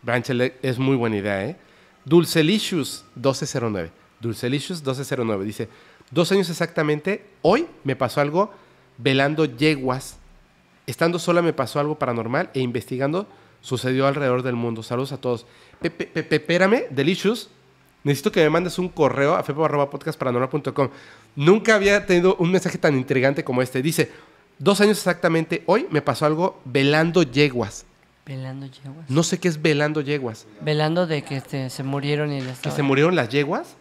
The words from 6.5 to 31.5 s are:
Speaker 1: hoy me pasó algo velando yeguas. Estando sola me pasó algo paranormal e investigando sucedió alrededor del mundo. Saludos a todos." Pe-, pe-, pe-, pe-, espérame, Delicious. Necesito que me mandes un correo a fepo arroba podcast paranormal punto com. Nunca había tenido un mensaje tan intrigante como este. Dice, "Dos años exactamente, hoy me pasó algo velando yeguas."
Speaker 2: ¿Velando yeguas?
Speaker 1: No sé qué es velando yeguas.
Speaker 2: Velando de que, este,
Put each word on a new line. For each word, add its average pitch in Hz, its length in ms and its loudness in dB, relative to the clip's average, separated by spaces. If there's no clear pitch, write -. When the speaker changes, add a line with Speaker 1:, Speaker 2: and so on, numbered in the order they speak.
Speaker 1:
hoy 262 240 4
me 131 100 0
pasó 131 280 0
algo 165 280 0
velando 139 480 2
yeguas. 131 720 -2
Estando 170 320 0
sola 170 240 2
me 170 100 2
pasó 131 280 -4
algo 151 180 -2
paranormal 120 560 -2
e 135 60 -2
investigando 135 680 -2
sucedió 127 460 -2
alrededor 135 360 0
del 123 140 -2
mundo. 117 260 -4
Saludos 131 300 -6
a 131 60 -10
todos." 120 260 -4
Pe-, 165 80 -4
pe-, - 160 -8
pe-, 160 160 -6
pe-, 156 140 -2
espérame, 185 520 2
Delicious. 180 640 0
Necesito 143 300 0
que 190 80 2
me 151 100 6
mandes 175 280 0
un 185 100 -2
correo 139 460 2
a 190 80 0
fepo 151 220 -2
arroba 143 260 0
podcast 151 280 -8
paranormal 127 300 0
punto 135 240 -4
com. 135 160 0
Nunca 214 400 4
había 202 320 4
tenido 185 320 4
un 165 120 2
mensaje 139 280 0
tan 151 180 2
intrigante 131 480 0
como 127 160 0
este. 127 220 -2
Dice, 156 280 0
"Dos 190 220 2
años 208 160 6
exactamente, 170 720 0
hoy 240 240 2
me 151 100 2
pasó 143 240 -2
algo 156 400 0
velando 151 600 2
yeguas." 123 600 0
Speaker 2:
¿Velando 131 420 -12
yeguas? 147 420 -18
Speaker 1:
No 143 140 2
sé 180 160 -2
qué 180 80 -4
es 156 160 -2
velando 151 380 2
yeguas. 135 460 -6
Speaker 2:
Velando 156 460 0
de 151 160 -2
que, 139 140 -8
este, 131 340 -8